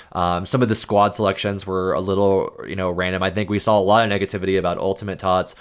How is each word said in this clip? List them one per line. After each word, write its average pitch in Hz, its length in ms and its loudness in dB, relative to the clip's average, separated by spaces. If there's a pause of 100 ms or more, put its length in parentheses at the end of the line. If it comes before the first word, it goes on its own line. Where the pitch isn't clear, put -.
(120)
Um, 87 340 -2
some 123 160 0
of 113 60 2
the 110 80 0
squad 104 360 2
selections 98 540 -2
were 92 260 -2
a 76 80 -2
little, 98 560 0 (120)
you 85 80 -8
know, 92 120 -2
random. 90 360 -2
I 95 60 0
think 95 200 -2
we 104 80 0
saw 107 220 2
a - 20 2
lot 107 220 6
of 101 120 0
negativity 95 400 -2
about 87 220 0
Ultimate 98 400 -4
Tots, 92 420 0